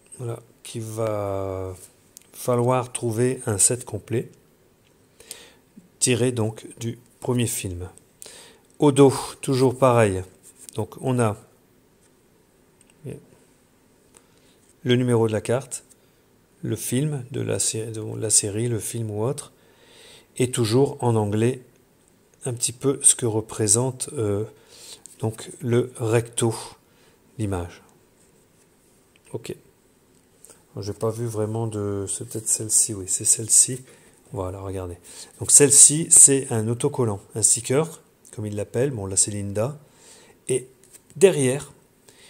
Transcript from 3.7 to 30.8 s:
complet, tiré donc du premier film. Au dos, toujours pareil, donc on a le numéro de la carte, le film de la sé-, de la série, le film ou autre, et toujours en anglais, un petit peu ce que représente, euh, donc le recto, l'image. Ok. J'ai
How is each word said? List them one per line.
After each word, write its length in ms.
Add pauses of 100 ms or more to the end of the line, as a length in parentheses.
complet, 460 (1700)
tiré 320
donc 340 (120)
du 200 (220)
premier 260
film. 420 (920)
Au 140
dos, 220 (260)
toujours 380
pareil, 440 (520)
donc 260
on 200
a 160 (3500)
le 140
numéro 320
de 40
la 80
carte, 440 (800)
le 140
film 540
de 100
la 180
sé-, 280
de 160 (140)
la 140
série, 380
le 120
film 300
ou 140
autre, 280 (840)
et 140
toujours 520
en 140
anglais, 460 (840)
un 80
petit 200
peu 300
ce 120
que 100
représente, 880
euh, 320 (760)
donc 320 (100)
le 360
recto, 580 (840)
l'image. 440 (1500)
Ok. 240 (1200)
J'ai 140